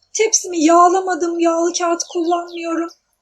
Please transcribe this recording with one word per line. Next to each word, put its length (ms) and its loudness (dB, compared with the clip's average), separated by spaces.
Tepsimi 520 -2
yağlamadım, 720 2
yağlı 400 0
kağıt 240 -2
kullanmıyorum. 760 -4